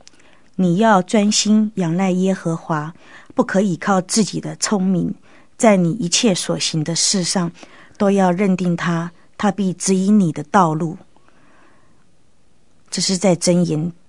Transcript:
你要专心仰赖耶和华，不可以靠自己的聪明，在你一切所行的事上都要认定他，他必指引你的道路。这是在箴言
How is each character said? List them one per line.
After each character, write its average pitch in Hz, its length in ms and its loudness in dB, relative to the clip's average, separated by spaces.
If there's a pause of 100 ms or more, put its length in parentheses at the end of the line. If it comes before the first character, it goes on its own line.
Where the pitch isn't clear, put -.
(560)
你 180 220 2
要 214 260 4
专 208 280 2
心 214 440 2
仰 170 200 -2
赖 190 140 0
耶 185 240 0
和 165 220 -4
华， 156 360 -6 (440)
不 254 80 2
可 190 180 0
以 185 160 0
靠 190 240 0
自 214 220 0
己 160 180 -4
的 156 140 -10
聪 190 280 -2
明， 175 300 0 (420)
在 208 220 4
你 170 160 2
一 170 160 -4
切 202 240 2
所 165 240 -4
行 151 260 -4
的 165 120 -4
事 185 280 0
上 170 280 -2 (440)
都 202 140 0
要 190 220 4
认 185 260 0
定 175 180 0
他， 170 360 -4 (260)
他 208 140 0
必 190 220 -2
指 190 200 -2
引 190 260 4
你 170 120 2
的 147 140 -10
道 170 280 2
路。 160 240 -4 (1900)
这 - 120 -8
是 190 160 -2
在 175 180 2
箴 175 280 2
言 165 280 -4 (180)